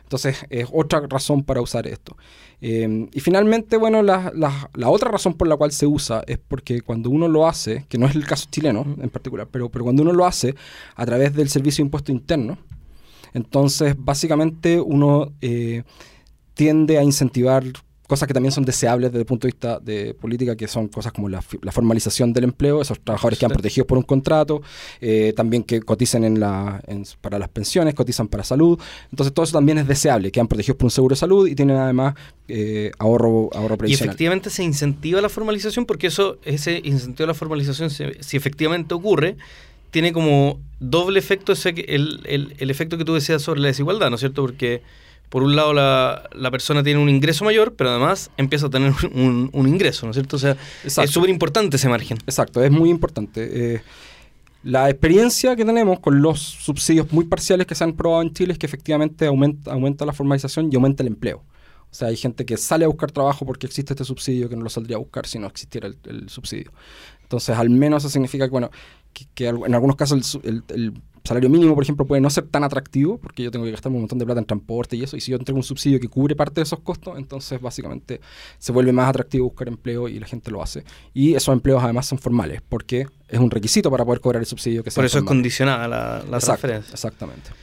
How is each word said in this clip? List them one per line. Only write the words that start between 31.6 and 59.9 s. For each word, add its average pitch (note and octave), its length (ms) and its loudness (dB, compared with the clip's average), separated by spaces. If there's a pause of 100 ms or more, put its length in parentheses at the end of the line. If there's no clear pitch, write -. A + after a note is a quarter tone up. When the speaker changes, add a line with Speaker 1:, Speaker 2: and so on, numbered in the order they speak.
Speaker 1:
además, C3 380 0 (320)
eh, G#2+ 500 -4
ahorro, A2+ 560 4
ahorro G#2+ 220 -2
Speaker 2:
Y - 20 -4
Speaker 1:
previsional. A2 320 0
Speaker 2:
efectivamente F3 400 -2
se F#3+ 140 -4
incentiva D3 580 0
la G#3 80 0
formalización, G#3+ 560 -4
porque F#3 220 -2
eso, F#3+ 360 0
ese D#3 400 -4
incentivo C3+ 420 -2
a - 20 0
la D#3+ 80 -2
formalización, D3+ 560 -4
si, D3 140 -8 (160)
si C#3 160 -6
efectivamente D#3 580 -2
ocurre, F3 420 2 (540)
tiene E3 220 2
como D3 460 2 (200)
doble F3 400 2
efecto F#3+ 320 0
ese F3+ 240 0
que E3+ 60 -6
el, D3 440 -2
el, C#3+ 320 -4
el C3+ 140 -4
efecto E3 260 -4
que E3 80 -4
tú E3 80 0
decías D#3 300 0
sobre D#3 160 -2
la C#3+ 80 2
desigualdad, C#3+ 420 0
¿no A#2+ 60 0
es A#2 40 -8
cierto? C3+ 240 -2
Porque B2 400 -4 (460)
por C3 120 0
un C#3+ 140 4
lado D3+ 180 4
la, C3+ 580 2
la B2+ 200 -4
persona C#3+ 320 0
tiene D3 160 4
un D3 100 4
ingreso D3 340 2
mayor, G#3+ 300 4
pero B2+ 160 0
además C#3 480 0
empieza C#3+ 300 0
a - 20 -4
tener C3+ 240 2 (100)
<laughs> - 120 -4
un, B2+ 360 2
un C3+ 160 2
ingreso, D3+ 380 2
¿no A2 60 -6
es A2+ 40 -8
cierto? C3+ 200 -2
O C#3 40 -2
sea, C#3 120 2 (320)
Speaker 1:
Exacto. C#3 180 -2
Speaker 2:
es C#3+ 100 2
súper E3+ 200 2
importante E3+ 460 0
ese C3 120 2
margen. A#2+ 300 -2
Speaker 1:
Exacto, B2 440 0
es C#3 60 6
muy E3 220 6
importante. A#2 600 -4
Eh, A#2 300 -2 (800)
la C3 300 2
experiencia A3+ 640 4
que A3+ 100 0
tenemos G#3+ 340 2
con C#3+ 220 4
los D#3 180 2
subsidios - 720 -2
muy E3 140 2
parciales F3+ 400 0
que - 80 -10
se E3+ 100 -2
han E3 100 0
probado E3 280 0
en E3 100 -2
Chile F3+ 220 -2
es D#3+ 60 -8
que D#3+ 80 -4
efectivamente D3+ 580 -2
aumenta, C#3+ 460 2
aumenta C#3 340 -2